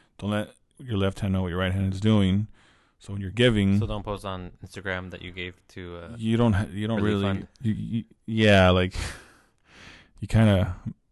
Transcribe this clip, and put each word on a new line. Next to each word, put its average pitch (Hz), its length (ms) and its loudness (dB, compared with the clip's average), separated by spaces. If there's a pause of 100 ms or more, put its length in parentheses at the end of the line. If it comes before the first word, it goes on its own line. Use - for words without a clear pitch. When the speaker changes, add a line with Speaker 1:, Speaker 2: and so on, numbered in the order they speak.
(180)
Speaker 1:
Don't 101 120 -6
let 104 200 -4 (280)
your 123 180 -6
left 98 240 0
hand 95 140 0
know 95 80 0
what 92 60 -4
your 85 100 -4
right 92 140 -2
hand 95 200 -2
is 95 80 -8
doing. 104 460 4 (520)
So - 140 -18
when 101 80 -10
you're 95 100 -8
giving, 104 480 4
Speaker 2:
So 110 80 0
don't 107 160 -8
post 101 220 -8
on 92 280 -10 (120)
Instagram 92 460 -8
that 90 100 -16
you 90 120 -14
gave 90 360 -12
to, 87 300 -14
uh, 85 180 -16
Speaker 1:
you 113 220 0
don't 113 160 4
ha-, 92 180 0
you 104 140 -6
don't 107 160 -2
Speaker 2:
relief 104 200 0
Speaker 1:
really, - 20 -
Speaker 2:
fund. 95 240 -4 (120)
Speaker 1:
you, 107 140 -2
you, 110 300 -6 (200)
yeah, 104 460 6
like, 92 240 0 (600)
<laughs> - 680 -20
you 107 80 -8
kinda 98 480 4 (360)